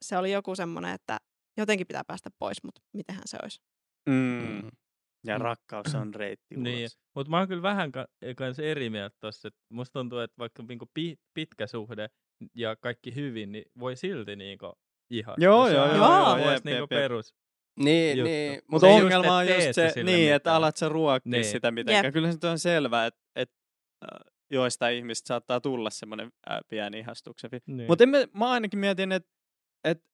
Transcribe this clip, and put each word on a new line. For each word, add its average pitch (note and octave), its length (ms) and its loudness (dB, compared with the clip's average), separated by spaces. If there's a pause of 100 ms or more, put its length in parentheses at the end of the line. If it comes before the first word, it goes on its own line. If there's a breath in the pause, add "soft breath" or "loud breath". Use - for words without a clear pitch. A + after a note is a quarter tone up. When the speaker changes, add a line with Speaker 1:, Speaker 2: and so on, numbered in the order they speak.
Speaker 1:
se - 160 -6
oli F#3+ 140 -2
joku G3 240 -4
semmonen, F3 380 -8
että A2 240 -8 (400)
jotenkin G#3 300 0
pitää - 200 -8
päästä F#3+ 220 -14 (100)
pois, - 240 -8
mut - 160 -18 (140)
mitenhän G3 320 -12
se - 180 -14
olisi? - 180 -16 (480)
Speaker 2:
Mm. C#3 40 0
Speaker 3:
Mm. A#2+ 560 -4 (580)
Speaker 2:
Ja G#2+ 100 -4
Speaker 3:
Mm. A2 40 -4
Speaker 2:
rakkaus A2+ 540 -8
on G#2+ 200 -6
reitti G2+ 400 -12
ulos. C3 80 -8
Speaker 4:
Niin, A#2+ 260 -6 (260)
mut C#3 120 -8
mä D#3+ 120 -2
oon F#3+ 80 -2
kyllä F#3 140 -8
vähän F#3+ 300 -4
ka-, C3 160 -10 (300)
kans C3 220 -8
eri D3+ 300 -6
mieltä G#2 300 -10
tossa, G#2+ 280 -14
et - 80 -16 (140)
musta B2 300 -10
tuntuu, B2 200 -8
että A#2 180 -8
vaikka A#2+ 260 -12
niinku A#2 300 -14
pi-, D#3+ 220 -8 (180)
pitkä D3+ 340 -10
suhde G#2+ 420 -12 (460)
ja A2 200 -6
kaikki A#2+ 400 -10
hyvin, A#2 360 -8
niin G#2 140 -14 (140)
voi B2+ 160 -8
silti B2+ 400 -8
niinku G2 380 -14 (360)
ihastua. A2+ 360 -4
Speaker 2:
Joo, A3+ 220 8
Speaker 4:
Se F#3+ 60 4
Speaker 2:
joo, C#3 100 4
Speaker 4:
on C#3+ 60 4
Speaker 2:
joo, D#3 80 4
Speaker 4:
ihan D#4 240 8
Speaker 1:
Joo. C#4+ 80 4
Speaker 4:
mun F3+ 80 2
mielestä C#3+ 320 0
Speaker 2:
jep, C#3+ 60 -2
Speaker 4:
niinku B2 80 -4
Speaker 2:
jep, C#3+ 80 -10
jep. D3 120 0
Speaker 4:
perus A#2+ 320 -6 (440)
Speaker 3:
Niin, D3+ 380 4
Speaker 4:
juttu. B2+ 140 2
Speaker 3:
niin. D3 360 -4
Speaker 2:
Mut D#3+ 140 2
Speaker 4:
Se F#3 100 12
just, G#3 120 10
Speaker 2:
ongelma F3+ 400 4
Speaker 4:
et F3+ 60 2
Speaker 2:
on F#3 60 4
just F#3 80 4
Speaker 4:
teet C3 120 2
sä E3 120 6
Speaker 2:
se, D#3+ 60 0
Speaker 4:
sille F3+ 180 0
Speaker 2:
niin, D#3+ 220 6
et C#3+ 100 2
Speaker 4:
mitään. D#3+ 120 2
Speaker 2:
alat D#3+ 220 2
sä D#3+ 120 -2
ruokkia C#3+ 420 0
Speaker 4:
Niin. A#2+ 140 0
Speaker 2:
sitä A#2 260 -2
mitenkään. B2+ 340 0
Speaker 1:
Jep. C3+ 80 -2
Speaker 2:
Kyllähän D#3+ 280 0
se F3 60 -2
on E3 120 -2
selvää, C#3+ 460 2
et, A#2 100 -6 (200)
et, - 160 -6 (520)
äh, - 160 -16 (320)
joistain B2 460 0
ihmistä A#2+ 300 -8
saattaa B2 340 -4
tulla A#2+ 280 -4
semmonen, A2 420 -12 (200)
äh, G#2+ 80 -4 (100)
pieni G#2+ 300 -8
ihastuksen A2+ 520 -16
fi-, B2 160 -10
Speaker 4:
Niin. B2+ 220 -8
Speaker 2:
mut E3 120 4
en B3+ 80 10
mä, C#4 80 4 (160)
mä A#3 180 0
ainakin A3 280 -2
mietin, F#3+ 320 0
et, F#3 160 -2 (560)
et E3 200 -2 (100)